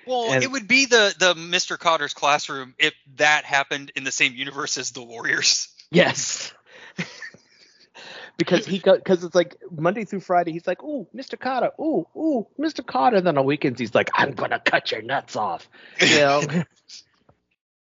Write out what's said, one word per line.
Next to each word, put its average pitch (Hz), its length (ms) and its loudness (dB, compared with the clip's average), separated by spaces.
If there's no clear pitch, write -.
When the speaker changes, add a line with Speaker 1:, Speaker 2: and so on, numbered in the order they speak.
Speaker 1:
Well, 240 240 -2
Speaker 2:
And 254 120 2
Speaker 1:
it 269 80 -2
would 247 160 -6
be 262 180 4
the, 214 340 6
the 180 160 6
Mister 175 420 -4
Cotter's 156 380 0
classroom 143 640 0
if 151 140 2
that 151 280 4
happened 139 500 -2
in 135 100 -8
the 131 60 -4
same 139 220 0
universe 139 460 -8
as 123 120 -6
The 127 120 -14
Warriors. 117 640 -2
Speaker 2:
Yes. - 600 0
<laughs> - 1400 -18
Because 180 280 0
he 180 140 -4
go-, 190 200 6
'cause 180 240 0
it's 175 120 -8
like 175 200 2
Monday 180 340 -2
through 196 140 -8
Friday, 175 320 0
he's 170 160 -8
like, 190 160 -4
"Ooh, 277 300 -8
Mister 240 240 -12
Carter, 254 420 -2
ooh, 254 260 -2
ooh, 294 320 -2
Mister 294 260 -6
Carter." 254 380 2
Then 170 160 2
on 135 80 4
weekends, 139 340 -2
he's 117 160 -6
like, 107 180 2
"I'm 131 200 0
gonna - 260 -4
cut - 320 0
your 113 100 -6
nuts 123 340 -6
off." 85 320 -4
You 156 160 6
know? 147 300 4
Speaker 1:
<laughs> 143 60 -6